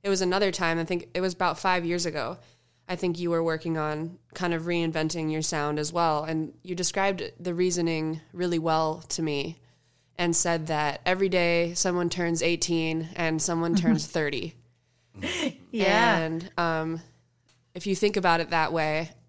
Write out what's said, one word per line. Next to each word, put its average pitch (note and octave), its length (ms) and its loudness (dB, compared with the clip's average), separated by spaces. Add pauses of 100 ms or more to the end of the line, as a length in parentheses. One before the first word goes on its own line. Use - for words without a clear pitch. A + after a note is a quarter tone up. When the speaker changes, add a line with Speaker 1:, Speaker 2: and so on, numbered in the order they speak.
Speaker 1:
it G3+ 60 -4
was G3 120 2
another F#3+ 300 2
time, E3 280 0
I E3 60 0
think F3 300 -4
it F3+ 60 0
was F#3 140 0
about F3 260 0
five F3+ 240 2
years E3+ 220 -2
ago, D3+ 320 -4 (500)
I F3+ 80 -4
think F3 220 -2
you E3+ 120 -2
were E3 120 2
working D#3+ 360 -2
on D#3 400 -4 (160)
kind F3 200 -2
of D#3+ 100 -2
reinventing D#3+ 680 0
your D#3 120 -2
sound D3+ 360 -2
as D3+ 140 -4
well. D#3+ 320 2
And D#3+ 280 -4 (100)
you F3+ 120 -8
described F#3 480 0 (160)
the F3 160 -4
reasoning E3 680 0 (120)
really F3 260 -2
well D#3+ 520 0
to - 120 -4
me D#3 380 -4 (560)
and F3 200 2
said E3 300 0
that D3+ 400 0
every F#3+ 220 2
day E3+ 460 2
someone F3 360 0
turns E3+ 320 0
eighteen E3 760 0
and D#3+ 240 0
someone E3+ 340 0
turns F3+ 320 2
Speaker 2:
<laughs> - 100 -6
Speaker 1:
thirty. C#3+ 380 -4 (1160)
Speaker 2:
Yeah. G#3+ 480 6
Speaker 1:
And, E3 400 -2
um, E3 420 0 (720)
if F3+ 120 -8
you G3 100 2
think G#3 220 2
about E3+ 220 4
it E3 100 -4
that D#3+ 220 2
way D#3+ 380 -2 (180)